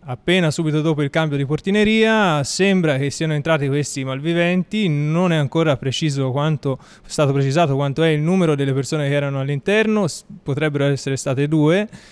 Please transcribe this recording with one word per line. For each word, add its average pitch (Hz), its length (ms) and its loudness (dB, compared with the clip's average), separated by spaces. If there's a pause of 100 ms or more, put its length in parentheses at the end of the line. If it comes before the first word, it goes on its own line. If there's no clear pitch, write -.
(100)
appena 175 400 0
subito 156 320 -2
dopo 151 220 0
il 139 80 -2
cambio 156 260 0
di 139 80 -2
portineria, 208 960 2
sembra 185 540 2
che 139 140 -2
siano 160 220 -4
entrati 147 340 0
questi 139 360 -2
malviventi. 170 880 -2
Non 156 420 0
è 160 40 2
ancora 151 420 0
preciso 135 540 -2
quanto, 143 480 -2 (260)
stato 143 260 0
precisato 139 440 2
quanto 139 260 -2
è 165 80 4
il 151 120 0
numero 165 340 2
delle 139 180 0
persone 139 340 -2
che 139 60 0
erano 139 260 -2
all'interno, 196 680 0
s-, - 180 -8 (160)
potrebbero 143 440 -2
essere 139 300 -2
state 139 320 -2
due. 160 400 2 (240)